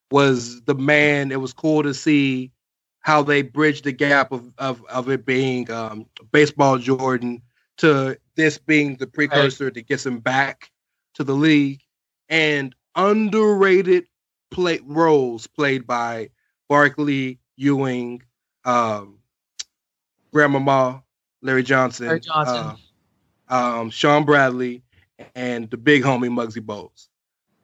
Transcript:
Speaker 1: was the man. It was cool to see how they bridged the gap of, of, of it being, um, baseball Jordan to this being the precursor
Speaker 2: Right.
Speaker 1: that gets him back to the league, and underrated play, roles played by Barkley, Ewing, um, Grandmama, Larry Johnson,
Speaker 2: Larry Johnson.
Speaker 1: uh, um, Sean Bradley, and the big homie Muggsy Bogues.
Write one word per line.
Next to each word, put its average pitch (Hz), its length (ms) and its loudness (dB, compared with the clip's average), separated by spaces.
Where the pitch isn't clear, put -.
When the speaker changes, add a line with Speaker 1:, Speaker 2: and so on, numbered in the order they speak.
Speaker 1:
was 131 520 2
the 143 120 -2
man. 143 560 2
It 135 100 -6
was 131 120 -8
cool 156 300 0
to 143 100 -4
see 135 580 0
how 151 220 2
they 143 180 2
bridged 143 440 -2
the 143 80 -4
gap 139 400 0
of, 123 240 -10
of, 131 320 -8
of 123 200 -6
it 123 160 -4
being, 127 460 -2
um, 110 340 -10
baseball 143 460 2
Jordan 123 640 -2
to 135 400 2
this 156 220 0
being 147 380 0
the 127 120 -10
precursor 143 580 0
Speaker 2:
Right. 123 100 -6
Speaker 1:
that 117 120 -16
gets - 180 -4
him 123 140 -4
back 127 520 -4
to - 100 -6
the 135 120 -2
league, 143 460 2
and 151 460 -2
underrated 196 1120 2
play, 175 340 -2
roles 139 640 2
played 135 380 -2
by 117 440 -4
Barkley, 139 680 0
Ewing, 127 680 -2
um, 107 540 -2
Grandmama, 135 680 2
Larry 131 220 0
Johnson, 127 440 0
Speaker 2:
Larry 165 120 -2
Johnson. 123 560 -4
Speaker 1:
uh, 127 60 -2
um, 113 100 -8
Sean 147 360 2
Bradley, 127 560 0
and 123 340 -8
the 120 80 -8
big 131 260 2
homie 123 260 0
Muggsy 117 320 -6
Bogues. 104 460 -16